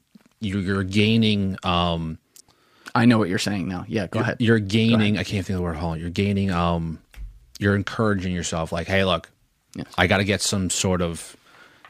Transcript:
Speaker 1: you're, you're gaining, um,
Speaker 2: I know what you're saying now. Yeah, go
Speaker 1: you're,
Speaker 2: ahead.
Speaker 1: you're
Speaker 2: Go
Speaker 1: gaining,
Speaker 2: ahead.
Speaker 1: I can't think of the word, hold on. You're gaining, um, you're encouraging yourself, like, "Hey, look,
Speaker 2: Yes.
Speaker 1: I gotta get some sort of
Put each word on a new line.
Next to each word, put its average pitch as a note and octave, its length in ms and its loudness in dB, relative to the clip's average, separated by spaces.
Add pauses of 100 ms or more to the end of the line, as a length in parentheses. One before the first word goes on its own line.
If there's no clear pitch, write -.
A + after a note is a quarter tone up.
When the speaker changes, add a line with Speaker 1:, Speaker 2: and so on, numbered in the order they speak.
(400)
Speaker 1:
you're, G2+ 220 -4
you're G2 220 -2
gaining, G#2 800 2
um, E2+ 540 -2 (800)
Speaker 2:
I A#2+ 100 4
know A#2+ 140 6
what G2 100 0
you're F#2 100 0
saying G2 300 -4
now. F2+ 180 -8
Yeah, G#2 200 -4
go G#2+ 140 -4
Speaker 1:
you're, - 40 0
Speaker 2:
ahead. - 160 -2
Speaker 1:
you're A2+ 180 4
Speaker 2:
Go G2+ 100 -4
Speaker 1:
gaining, A2 480 4
Speaker 2:
ahead. G#2 100 -2
Speaker 1:
I - 40 -10
can't G2 160 -2
think G2 100 -2
of - 0 -
the F2+ 60 -2
word, E2 140 -4
hold E2 160 -4
on. D#2+ 80 -8
You're F2 80 -8
gaining, G2 420 0
um, E2+ 480 0 (600)
you're G2+ 180 2
encouraging G2+ 560 -2
yourself, E2+ 400 -4
like, E2+ 140 -4
"Hey, G2 180 2
look, F2 240 0 (460)
Speaker 2:
Yes. - 100 -8 (140)
Speaker 1:
I F2+ 80 6
gotta G2 180 4
get F#2+ 160 0
some F#2+ 300 -2
sort F2+ 320 0
of E2+ 340 -6 (540)